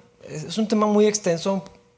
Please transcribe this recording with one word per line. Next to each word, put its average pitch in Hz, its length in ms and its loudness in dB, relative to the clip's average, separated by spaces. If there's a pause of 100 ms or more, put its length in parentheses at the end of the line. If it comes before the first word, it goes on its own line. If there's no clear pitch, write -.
(300)
es, 151 160 -12
es 175 120 -8
un 214 120 0
tema 214 160 2
muy 208 220 4
extenso, 196 580 -2 (320)